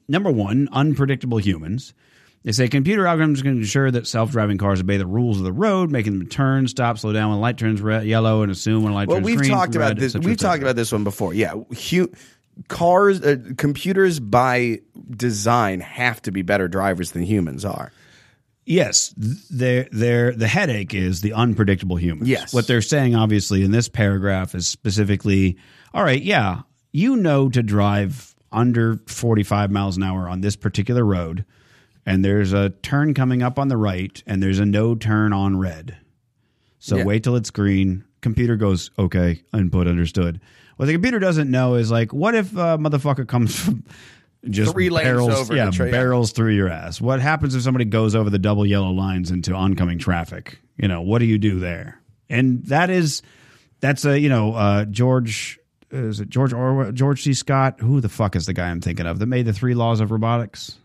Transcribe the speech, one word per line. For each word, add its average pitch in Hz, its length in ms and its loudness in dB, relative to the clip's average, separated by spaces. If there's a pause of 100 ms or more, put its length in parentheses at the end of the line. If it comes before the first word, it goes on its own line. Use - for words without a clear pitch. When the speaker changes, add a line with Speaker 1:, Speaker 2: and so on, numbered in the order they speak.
Speaker 1:
number 185 240 0
one, 117 400 0
unpredictable 135 640 0
humans. 95 560 -4 (480)
They 117 80 -6
say 123 160 2
computer 151 380 0
algorithms 156 380 2
can 135 160 0
ensure 131 340 0
that 120 160 -4
self-driving 107 500 0
cars 98 220 2
obey 98 160 0
the 95 100 -2
rules 110 320 0
of 92 60 -2
the 92 80 -2
road, 185 400 0
making 104 260 0
them 87 100 -6
turn, 135 380 0
stop, 120 320 -2
slow 107 140 -4
down 107 160 0
when 104 100 0
a - 20 -2
light 117 180 -2
turns 110 220 0
red, 107 260 -2
yellow, 110 360 2
and 101 80 0
assume 110 320 0
when 107 100 0
a 101 40 -2
light 101 100 0
Speaker 2:
Well, 180 120 2
Speaker 1:
turns 190 80 0
Speaker 2:
we've 233 120 2
Speaker 1:
green, 139 140 2
Speaker 2:
talked 180 240 0
Speaker 1:
red, 147 160 0
Speaker 2:
about - 80 -2
this. 131 140 -2
Speaker 1:
et - 40 -4
cetera, 170 120 -2
Speaker 2:
We've 233 60 0
talked 202 140 0
Speaker 1:
et 170 80 0
cetera. 139 120 -2
Speaker 2:
about 120 60 0
this 117 160 -2
one 104 120 -2
before. 98 300 -4
Yeah, 98 200 0 (360)
hu-, 180 200 2 (580)
cars, 185 540 2
uh, 143 140 2 (200)
computers 175 640 0
by 120 600 2 (300)
design 107 680 0
have 120 420 -6
to 117 80 -6
be 95 120 -4
better 95 260 0
drivers 92 420 -2
than 87 120 -6
humans 87 420 -2
are. - 280 -8 (720)
Speaker 1:
Yes, - 560 0
th-, 110 160 -2 (140)
they're, 127 400 0
they're, 120 420 2
the 113 160 -2
headache 113 460 0
is 90 260 -2
the 104 120 -2
unpredictable 101 640 2
humans. 85 320 -2
Speaker 2:
Yes. - 260 -2
Speaker 1:
What 120 140 2
they're 120 140 4
saying, 127 340 2
obviously, 104 480 2
in 95 80 2
this 117 160 2
paragraph 98 640 0
is 90 140 -4
specifically, 98 920 0 (340)
all 208 120 0
right, 139 180 2
yeah, 135 380 0 (320)
you 240 240 2
know 143 340 4
to 123 140 2
drive 101 720 0 (180)
under 113 560 0
forty-five 104 640 -2
miles 98 240 -2
an 95 80 -2
hour 92 240 -4
on 92 120 -6
this 101 160 -2
particular 113 480 -2
road, 90 400 -2 (640)
and 95 180 2
there's 98 300 2
a 98 160 2
turn 143 440 -2
coming 127 280 0
up 127 160 -2
on 139 100 0
the 127 80 0
right, 98 500 -2
and 98 160 0
there's 95 160 2
a 101 60 2
no 107 300 2
turn 107 380 2
on 98 260 0
red. 85 380 -6 (840)
So - 180 -2
Speaker 2:
Yeah. 92 80 2
Speaker 1:
wait 104 200 0
till 123 120 2
it's 110 140 -2
green. 98 540 0 (180)
Computer 117 340 0
goes, 101 420 0
"Okay, 87 440 0 (120)
input 90 320 0
understood." 87 540 -2 (360)
What 131 100 -2
the 151 60 2
computer 214 260 0
doesn't 156 320 0
know 127 240 2
is, 117 160 0
like, 117 240 0
what 190 200 0
if 214 200 -2
a 170 240 0
motherfucker 143 500 -2
comes 120 320 0
<laughs> - 0 -
from, 170 240 -2 (640)
just 107 240 0
Speaker 2:
Three 185 160 0
lanes 160 200 0
Speaker 1:
barrels, 123 260 2
Speaker 2:
over 123 220 -2
Speaker 1:
yeah, 117 100 2
Speaker 2:
the 95 60 0
tra-, 87 140 0
yeah. - 60 -2
Speaker 1:
barrels 123 400 2
through 113 220 2
your 98 160 2
ass? 82 300 -10
What 127 200 0
happens 151 340 0
if 127 80 -2
somebody 127 220 0
goes 110 300 2
over 107 160 2
the 101 80 0
double 104 260 2
yellow 98 280 2
lines 92 380 -2
into 90 240 -2
oncoming 92 440 0
traffic? 87 600 -6 (200)
You - 100 0
know, 85 140 -2
what 104 160 0
do 120 80 4
you 110 100 4
do 101 220 0
there? 87 420 -8 (300)
And 127 360 0
that 165 240 2
is, 170 300 0 (600)
that's 135 260 0
a, 139 120 4
you 147 100 2
know, 113 260 2
uh, 101 300 2
George, 120 720 0 (320)
is 110 300 -6
it 104 80 -8
George 127 240 2
Orwell, 127 400 0
George 135 320 0
C. 139 100 2
Scott? 135 460 0
Who 131 200 2
the 110 80 -2
fuck 101 280 -2
is 85 100 -2
the 95 60 -6
guy 87 180 -2
I'm 85 100 -4
thinking 87 260 -4
of 85 120 -4
that 104 80 -2
made 123 200 0
the 110 60 0
three 123 220 0
laws 117 260 2
of 107 120 0
robotics? 113 720 -2